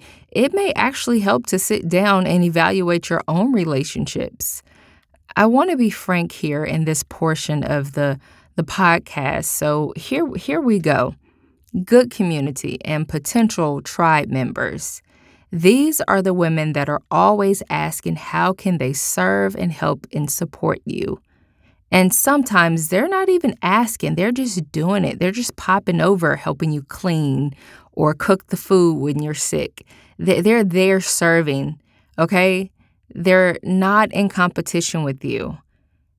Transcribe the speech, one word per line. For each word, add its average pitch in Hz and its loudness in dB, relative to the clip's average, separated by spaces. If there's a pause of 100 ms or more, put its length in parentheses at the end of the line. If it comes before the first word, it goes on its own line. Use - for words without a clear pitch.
(300)
it 277 2
may 392 0
actually 240 0
help 220 0
to 185 0
sit 202 -2
down 185 2
and 180 4
evaluate 175 2
your 170 -2
own 190 0
relationships. - -4 (720)
I 208 -2
wanna 285 0
be 233 0
frank 175 -4
here 151 -6
in 156 -4
this 156 -2
portion 156 -4
of 143 -4
the, 139 -2 (360)
the 170 -2
podcast. 165 0
So 151 -2
here, 277 -4
here 302 -4
we 233 2
go. 139 0 (720)
Good 240 6
community 147 -4
and 156 -4
potential 160 0
tribe 160 2
members. 127 -4 (500)
These 247 4
are 196 2
the 185 2
women 160 0
that 143 -2
are 147 -4
always 196 4
asking, 156 -4
"How 170 -2
can 180 -2
they 131 -2
serve 196 0
and 175 -2
help 156 -4
and 147 -4
support - -4
you?" - -6 (720)
And 185 4
sometimes 175 2
they're 220 0
not 381 0
even 349 2
asking, 202 0
they're 190 0
just 214 -4
doing 175 0
it. - -4
They're 180 0
just 233 -6
popping 185 0
over, 170 2
helping 156 -4
you 147 -4
clean 143 -2 (380)
or 151 2
cook 190 0
the 190 -6
food 175 2
when 143 -2
you're 151 -4
sick. - -6 (320)
They, 170 2
they're 220 4
there 185 2
serving, 156 0 (380)
okay? 185 2 (440)
They're 185 4
not 196 2
in 202 0
competition 175 -2
with 139 -4
you. 135 -6 (600)